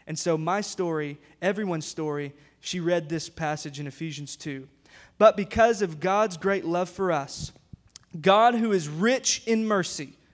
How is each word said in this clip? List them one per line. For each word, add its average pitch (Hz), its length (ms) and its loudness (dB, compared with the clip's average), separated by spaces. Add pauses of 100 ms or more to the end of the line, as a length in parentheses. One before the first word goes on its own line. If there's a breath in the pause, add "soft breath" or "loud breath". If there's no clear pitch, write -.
And 156 140 -6
so 165 180 2
my 165 240 -2
story, 156 580 -4 (220 soft breath)
everyone's 185 440 -2
story, 147 480 -6 (260 soft breath)
she - 220 -8
read 170 260 0
this 160 220 -6
passage 151 500 -6
in 147 80 -8
Ephesians 143 480 -10
two. 135 320 -10 (500 loud breath)
"But 214 200 8
because 220 440 2
of 160 200 -4
God's 190 360 0
great 185 280 -2
love 175 240 -2
for 190 220 -4
us, - 420 -6 (680)
God 214 360 6
who 226 180 2
is 160 160 0
rich 208 560 2
in 220 200 2
mercy," 180 520 -2 (160 soft breath)